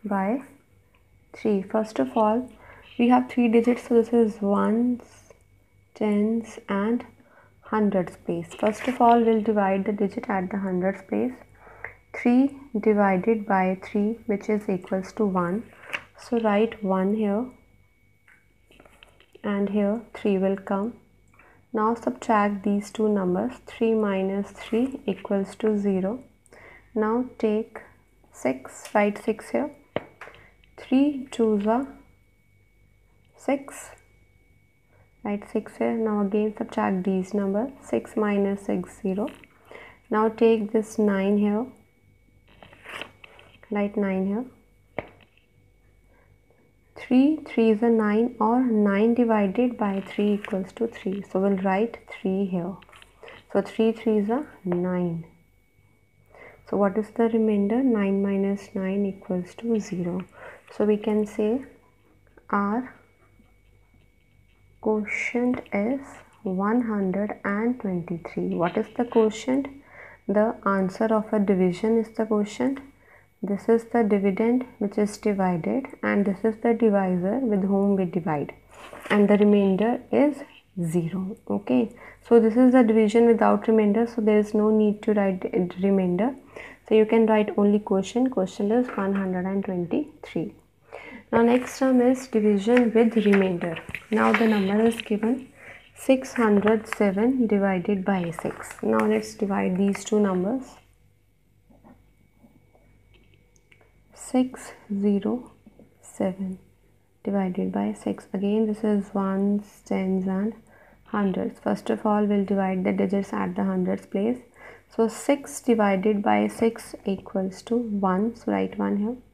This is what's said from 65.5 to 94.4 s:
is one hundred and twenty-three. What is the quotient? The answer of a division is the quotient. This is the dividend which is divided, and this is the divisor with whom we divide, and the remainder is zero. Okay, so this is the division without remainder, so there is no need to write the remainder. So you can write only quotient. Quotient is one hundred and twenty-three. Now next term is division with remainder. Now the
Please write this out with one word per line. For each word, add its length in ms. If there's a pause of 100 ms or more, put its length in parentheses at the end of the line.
is 280 (420)
one 380
hundred 640
and 360
twenty-three. 760
What 200
is 100 (100)
the 80
quotient? 640 (580)
The 300 (100)
answer 380
of 280
a 60
division 600
is 120
the 160
quotient. 540 (640)
This 260
is 240
the 100
dividend 640 (140)
which 200
is 200
divided, 680 (160)
and 220
this 180
is 200
the 100
divisor 640
with 240
whom 320
we 120
divide, 480 (560)
and 180
the 80
remainder 640 (100)
is 280 (440)
zero. 540 (120)
Okay, 460 (320)
so 140
this 160
is 160
the 100
division 440
without 420
remainder, 380
so 160
there 160
is 160
no 160
need 320
to 100
write 300
the 280 (120)
remainder. 520 (540)
So 60
you 100
can 220
write 320
only 200
quotient. 540
Quotient 400
is 240
one 180
hundred 300
and 180
twenty-three. 920 (760)
Now 120
next 360
term 220
is 280
division 640
with 220
remainder. 600 (340)
Now 220
the 160